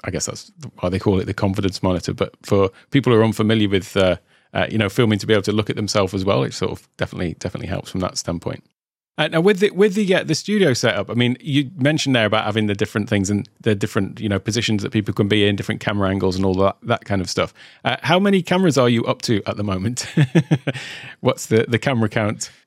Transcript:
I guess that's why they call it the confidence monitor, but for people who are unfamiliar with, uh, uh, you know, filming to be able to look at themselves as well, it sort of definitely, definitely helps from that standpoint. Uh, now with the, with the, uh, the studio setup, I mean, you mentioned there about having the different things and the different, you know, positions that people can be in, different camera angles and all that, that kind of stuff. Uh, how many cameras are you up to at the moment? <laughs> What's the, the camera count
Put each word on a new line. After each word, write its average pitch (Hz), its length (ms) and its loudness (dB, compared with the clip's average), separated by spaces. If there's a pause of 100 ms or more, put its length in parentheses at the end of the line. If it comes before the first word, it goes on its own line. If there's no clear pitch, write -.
I 101 60 -6
guess - 160 -4
that's - 260 -12 (280)
why 90 100 -2
they 95 80 0
call 95 220 2
it 90 40 -2
the 95 80 -4
confidence 98 500 -2
monitor, 90 300 0
but - 220 -4 (100)
for 98 260 2 (200)
people 131 240 2
who 110 40 6
are 113 60 6
unfamiliar 107 460 2
with, 98 260 -2
uh, 92 200 4 (360)
uh, 95 180 0
you 110 60 -4
know, 101 140 0
filming 110 300 2
to 104 60 -10
be 110 60 2
able 101 120 4
to 104 80 0
look 107 180 0
at - 60 -6
themselves 101 360 0
as 95 140 -4
well, 117 160 2
it 123 100 -4
sort - 200 -4
of - 140 -14 (120)
definitely, 90 400 -6
definitely - 300 -8
helps 90 220 -8
from 95 100 -6
that - 180 -6
standpoint. 87 440 -8 (540)
Uh, 156 120 0
now 165 120 0
with 185 200 2
the, 208 100 4
with 190 240 2
the, 196 180 0
uh, 165 120 0
the 156 100 -2
studio 196 400 0
setup, 101 340 0
I 107 60 -6
mean, 120 260 2
you 139 360 -2
mentioned 143 400 0
there 110 100 4
about 107 200 0
having 107 200 0
the 104 80 -2
different 104 340 -2
things 101 220 0
and 101 180 -2 (120)
the 110 160 0
different, 101 420 -2
you 110 100 -4
know, 98 120 0
positions 107 420 -2
that 104 80 -6
people 104 240 -2
can 104 140 2
be 104 180 4
in, 104 80 2
different 104 260 -6
camera 101 300 0
angles 95 240 0
and 95 100 0
all 95 100 2
that, 98 280 2
that 117 220 -2
kind 98 160 -2
of 90 100 -6
stuff. - 240 -2 (300)
Uh, 123 180 0
how 165 160 4
many 196 240 4
cameras 180 340 2
are 123 120 4
you 120 160 2
up - 180 -4
to 104 240 0
at 104 100 -4
the 104 60 -4
moment? 104 420 -4 (640)
<laughs> - 540 -10
What's - 260 -2
the, 113 220 2
the 117 100 2
camera 113 300 0
count 110 420 -4 (160)